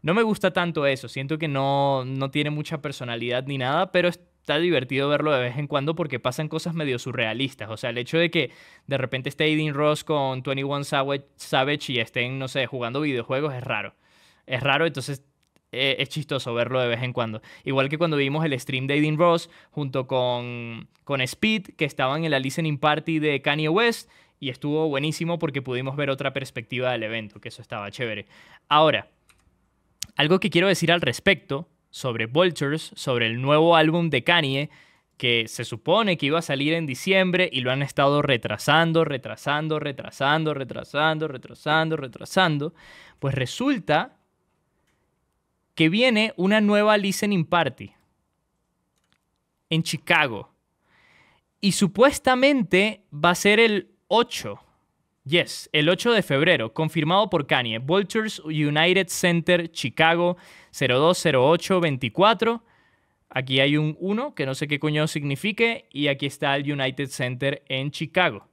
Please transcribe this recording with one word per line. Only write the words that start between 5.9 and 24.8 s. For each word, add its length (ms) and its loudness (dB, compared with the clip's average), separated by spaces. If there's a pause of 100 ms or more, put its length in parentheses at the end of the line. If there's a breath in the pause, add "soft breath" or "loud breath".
porque 240 -4
pasan 300 -4
cosas 240 -6
medio 260 -2
surrealistas. 720 -4
O 80 -8
sea, 140 -6
el 60 -6
hecho 200 -2
de 120 2
que 220 -2 (360 loud breath)
de 100 -2
repente 320 -4
esté 160 -2
Aiden 280 0
Ross 300 0
con 400 -2
twenty-one 400 -4
Savage, 440 -2 (100)
Savage 560 -2
y 60 0
estén, 400 -4
no 100 -6
sé, 160 -2
jugando 360 -6
videojuegos 520 -2
es 100 -10
raro. 320 -6 (500 soft breath)
Es 160 -4
raro, 240 2
entonces, 380 -6 (480)
eh, 280 0
es 100 -2
chistoso 440 -6
verlo 280 0
de 80 0
vez 120 -2
en 120 -4
cuando. 280 -6 (220 loud breath)
Igual 240 0
que 100 -4
cuando 200 0
vimos 260 0
el 160 -2
stream 260 -6
de 100 0
Aiden 220 2
Ross 320 2 (220 soft breath)
junto 340 -4
con, 840 -4 (160)
con 160 -2
Speed, 560 0
que 80 0
estaban 400 -2
en 60 0
la 80 2
listening 380 -2
party 420 0
de 220 0
Kanye 280 0
West, 420 0 (300 soft breath)
y 80 -6
estuvo 400 -2